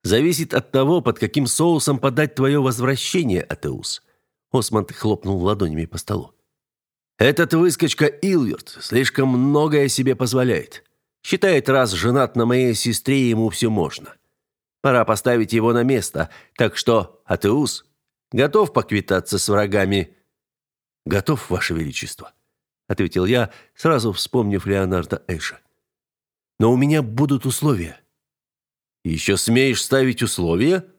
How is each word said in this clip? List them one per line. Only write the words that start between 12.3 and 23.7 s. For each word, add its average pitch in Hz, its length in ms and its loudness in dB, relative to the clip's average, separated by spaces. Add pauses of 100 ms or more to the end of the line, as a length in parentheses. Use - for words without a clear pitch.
на 117 100 2
моей 123 280 2
сестре, 123 560 0
ему 113 200 2
всё 117 200 -2
можно. 92 460 -4 (680)
Пора 123 240 4
поставить 110 480 0
его 113 200 2
на 120 100 2
место, 110 460 -2 (260)
так 110 220 -2
что, - 480 0
Атеус, 110 600 -2 (460)
готов 151 420 2
поквитаться 101 640 -2
с - 120 -2
врагами?" 101 680 0 (920)
"Готов, 101 440 -2
Ваше 90 240 -4
Величество", - 600 -10 (540)
ответил 90 380 -2
я, 117 260 0 (240)